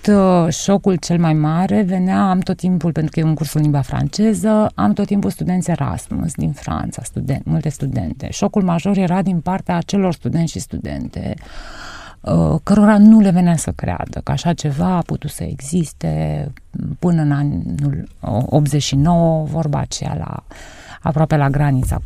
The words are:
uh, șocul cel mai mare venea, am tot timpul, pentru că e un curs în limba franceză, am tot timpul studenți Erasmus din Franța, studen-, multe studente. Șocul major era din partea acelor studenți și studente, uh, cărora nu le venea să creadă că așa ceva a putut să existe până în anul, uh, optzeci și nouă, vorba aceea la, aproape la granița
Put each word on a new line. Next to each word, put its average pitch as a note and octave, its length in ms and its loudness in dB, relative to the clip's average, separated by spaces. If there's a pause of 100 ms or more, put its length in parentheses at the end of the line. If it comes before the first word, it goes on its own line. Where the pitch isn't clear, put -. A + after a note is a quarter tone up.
uh, F#3 460 4
șocul G3 420 2
cel E3+ 240 -2
mai E3 140 2
mare E3 480 2
venea, F#3+ 480 2
am F#3 100 2
tot F#3 180 -2
timpul, F3+ 340 0
pentru D#3 200 -2
că - 80 -2
e D#3+ 40 0
un D#3+ 100 2
curs D3+ 200 -4
în D3+ 80 2
limba D3 200 2
franceză, G#3 920 2
am G#3 180 2
tot G3+ 120 0
timpul G3+ 240 0
studenți F3 400 -2
Erasmus - 640 -4
din D#3 180 -2
Franța, - 500 -8
studen-, C#3 420 -6
multe D#3 260 -2
studente. C3 640 -4
Șocul G3+ 320 0
major F3+ 340 0
era F#3 240 0
din F3 180 0
partea F3+ 360 -4
acelor F3+ 380 0
studenți - 380 -2
și - 80 -8
studente, - 760 -8 (840)
uh, D#2+ 420 2
cărora G#3 340 4
nu A3 220 10
le G3+ 100 6
venea F3 260 4
să - 160 -4
creadă - 520 -6
că - 80 -2
așa E3 220 0
ceva E3 420 -2
a E3+ 60 0
putut D3 280 -6
să - 140 -10
existe C#3 1080 -4 (480)
până E3+ 220 2
în D3 100 2
anul, C#3+ 760 -2 (120)
uh, - 260 -2
optzeci D3 380 0
și - 120 -4
nouă, D#3+ 500 2
vorba D#3 340 -4
aceea - 360 -6
la, - 280 -10 (580)
aproape D3+ 340 0
la C#3+ 140 2
granița C3+ 560 0